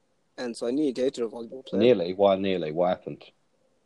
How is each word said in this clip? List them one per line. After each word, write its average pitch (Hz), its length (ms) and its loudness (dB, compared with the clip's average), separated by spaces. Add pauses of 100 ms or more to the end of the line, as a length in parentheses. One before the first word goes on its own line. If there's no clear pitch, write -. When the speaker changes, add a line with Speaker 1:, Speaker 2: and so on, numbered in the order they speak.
(380)
Speaker 1:
And 120 180 -8
so 123 120 -8
I 120 40 -2
nearly 143 220 0
dated 123 320 -2
a - 20 -2
volleyball 117 380 -14
player. - 160 -2
Speaker 2:
Nearly? 95 320 4
Why 98 240 4
nearly? 92 340 -2
What 87 160 2
happened? 76 380 -6 (600)